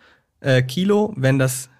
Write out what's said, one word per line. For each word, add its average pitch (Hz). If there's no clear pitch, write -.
äh, 131
Kilo, 202
wenn 135
das, 131